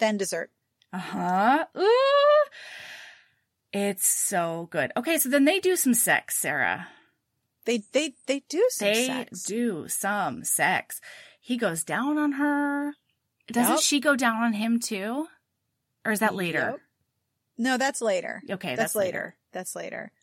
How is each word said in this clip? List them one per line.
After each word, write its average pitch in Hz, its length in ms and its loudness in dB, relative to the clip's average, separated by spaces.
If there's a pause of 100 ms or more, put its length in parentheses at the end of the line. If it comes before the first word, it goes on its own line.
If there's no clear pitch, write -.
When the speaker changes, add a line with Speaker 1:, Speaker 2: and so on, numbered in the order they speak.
Speaker 1:
then 214 160 2
dessert. 185 340 -4 (420)
Speaker 2:
Uh-huh. 190 760 2 (120)
Ooh. 554 680 6 (1300)
It's 202 340 -2
so 170 640 -2
good. 143 240 0
Okay, 302 220 0
so 285 100 0
then 277 160 4
they 359 160 4
do 370 160 2
some 247 180 4
sex, - 420 2
Sarah. 101 520 -2 (800)
Speaker 1:
They, 226 260 0
they, 294 220 0 (120)
they 277 220 -2
do 381 220 2
some 202 220 -2
Speaker 2:
They 233 140 2
Speaker 1:
sex. 262 380 -6
Speaker 2:
do 208 420 -2
some 196 580 -4
sex. - 560 0 (400)
He 247 160 -6
goes 170 280 -2
down 254 340 -2
on 294 140 2
her. 285 640 -2 (540)
Doesn't 233 260 2
Speaker 1:
Yep. 311 80 2
Speaker 2:
she 294 180 2
go 285 160 2
down 233 260 0
on 233 120 2
him 226 260 0
too? 226 480 -6 (760)
Or 220 80 0
is 202 80 -2
that 214 140 2
later? 160 380 -2
Speaker 1:
Yep. 285 80 -10 (760)
No, 254 180 0
that's 269 240 0
later. 202 500 -2
Speaker 2:
Okay, 185 200 -6
Speaker 1:
That's 127 80 -4
Speaker 2:
that's - 180 -2
later. 180 220 -2
Speaker 1:
later. - 180 -10 (160)
That's 185 240 -10
later. - 360 -12 (100)